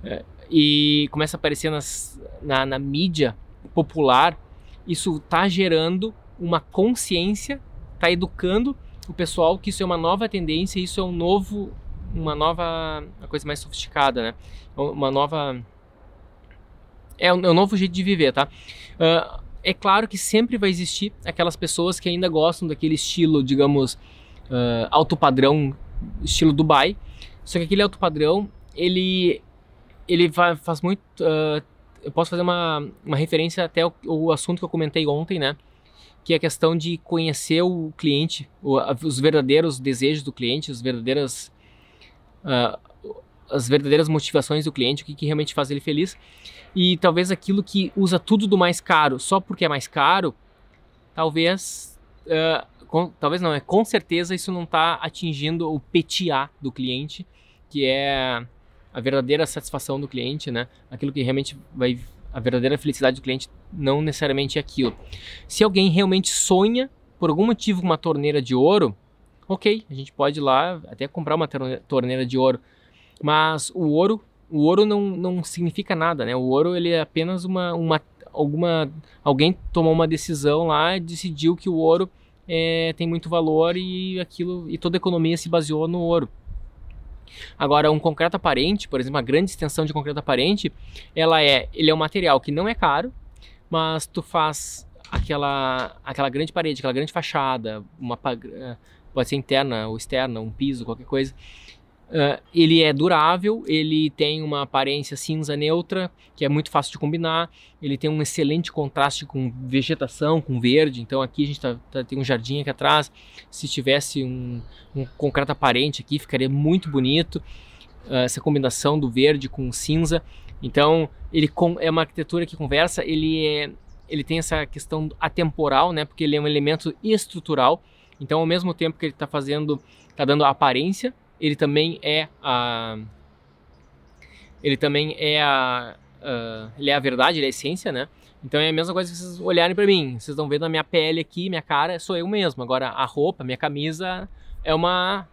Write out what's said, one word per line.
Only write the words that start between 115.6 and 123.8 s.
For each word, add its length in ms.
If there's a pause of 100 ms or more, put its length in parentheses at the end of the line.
aqui, 180
ficaria 300
muito 420
bonito, 520 (640)
eh, 160
essa 160
combinação 580
do 120
verde 360
com 220
o 60
cinza. 480 (380)
Então, 480 (240)
ele 140
com-, 320
é 100
uma 140
arquitetura 420
que 120
conversa, 480
ele 420
é, 240 (380)